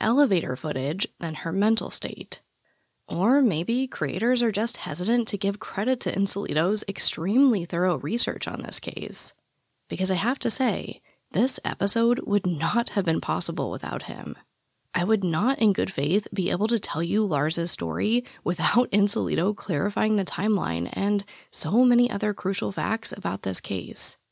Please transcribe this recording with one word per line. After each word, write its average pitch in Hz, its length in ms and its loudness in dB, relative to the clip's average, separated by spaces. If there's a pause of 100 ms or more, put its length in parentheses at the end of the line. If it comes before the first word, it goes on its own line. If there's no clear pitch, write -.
elevator 214 540 2
footage 147 520 -2 (120)
than 160 160 -4
her - 160 -6
mental 208 400 2
state. - 500 -6 (680)
Or 208 340 4
maybe 233 460 2
creators 233 540 0
are 233 100 2
just 220 260 -2
hesitant 214 500 0
to 202 100 -2
give 196 220 -2
credit 247 420 -2
to - 140 -2
Insolito's 196 720 0
extremely 202 760 2
thorough 170 320 0
research - 500 -2
on - 140 -6
this - 180 -2
case. - 540 -6 (560)
Because 180 200 0
I 185 60 0
have 214 240 -2
to 233 100 -2
say, - 520 -2 (300)
this 247 340 2
episode 226 580 2
would 196 240 0
not 170 440 -2
have 190 140 0
been 165 140 2
possible 160 500 -2
without - 340 -6
him. - 340 -10 (580)
I 175 80 0
would 208 200 2
not 185 360 2
in 208 140 4
good 185 180 -2
faith 160 420 0
be 185 160 0
able 196 200 0
to 233 100 0
tell - 240 -4
you 202 220 2
Lars's 160 460 0
story 190 520 0 (200)
without 190 460 2
<laughs> - 40 -4
Insolito 196 600 2
clarifying 202 640 0
the 196 100 0
timeline 170 680 0
and 202 320 0 (260)
so 208 320 2
many 240 260 6
other 208 240 -2
crucial 196 380 -2
facts 196 400 -2
about 185 320 -4
this 190 160 -2
case. - 580 -4 (140)